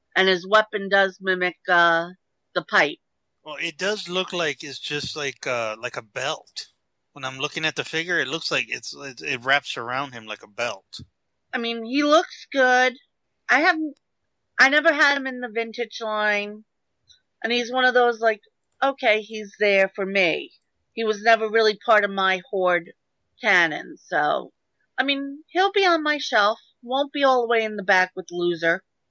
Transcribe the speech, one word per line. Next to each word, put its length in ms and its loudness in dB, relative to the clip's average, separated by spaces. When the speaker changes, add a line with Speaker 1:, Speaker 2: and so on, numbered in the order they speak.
Speaker 1:
And 120 4
his 180 0
weapon 420 2
does 320 2
mimic, 360 -2
uh, 400 4
the 100 -2
pipe. 340 0
Speaker 2:
Well, 160 -14
it 180 -8
does 300 -4
look 240 -4
like 320 -4
it's 140 -12
just 380 -8
like, 300 -8
uh, 340 -4
like 160 -10
a 60 -8
belt. 640 -10
When 120 -14
I'm 140 -8
looking 260 -6
at 120 -4
the 80 -4
figure, 340 -4
it 100 -2
looks 220 -6
like 180 -2
it's, 260 -10
it, 280 -16
it 220 -6
wraps 320 0
around 360 -6
him 140 -14
like 160 -10
a 60 -20
belt. 520 -8
Speaker 1:
I 60 -6
mean, 260 -6
he 180 -2
looks 500 2
good. 420 2
I 120 4
haven't, 340 0
I 100 4
never 240 4
had 240 2
him 100 -6
in 140 -8
the 80 -6
vintage 520 -6
line, 640 -2
and 100 -2
he's 180 -2
one 140 2
of 80 4
those, 280 4
like, 200 2
okay, 380 2
he's 400 -12
there 340 4
for 120 -4
me. 440 0
He 100 -4
was 180 -2
never 260 4
really 360 2
part 200 4
of 60 -4
my 300 0
Horde 420 0
canon, 560 0
so, 540 -2
I 60 0
mean, 460 -4
he'll 240 2
be 120 2
on 180 2
my 160 -2
shelf. 400 0
Won't 300 -2
be 100 -2
all 200 4
the 60 -2
way 160 2
in 120 -6
the 60 -6
back 340 2
with 140 -10
Loser. 520 0